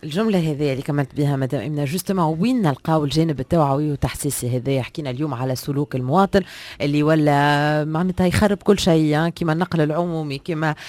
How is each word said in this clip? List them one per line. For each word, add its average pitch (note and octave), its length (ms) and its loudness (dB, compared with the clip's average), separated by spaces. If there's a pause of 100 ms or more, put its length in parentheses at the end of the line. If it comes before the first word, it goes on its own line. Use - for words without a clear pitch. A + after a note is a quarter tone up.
الجملة F#3+ 340 0
هذه D3+ 340 0
اللي C3 100 -4
كملت C#3+ 320 -2
بها C#3+ 220 0
مدام C3+ 240 -2
إمنة، D3 240 -4
جوستومون D#3+ 560 -2
وين A#3+ 220 0
نلقاو D#3 420 0
الجانب D3 360 0
التوعوي D3 500 0
والتحسيسي C3 680 -4
هذا؟ B2+ 260 0
حكينا C#3+ 280 -8
اليوم C#3 240 -4
على B2+ 220 -2
سلوك C#3 400 -4
المواطن F3+ 460 2 (380)
اللي D3 220 2
ولا D3 840 4
معناتها F3+ 420 0
يخرب G3 300 2
كل G3+ 220 2
شيء، D#3+ 260 4
يعني D3+ 260 2
كيما E3 220 -2
النقل E3 280 0
العمومي، D#3 580 -2
كيما D#3 360 -2 (140)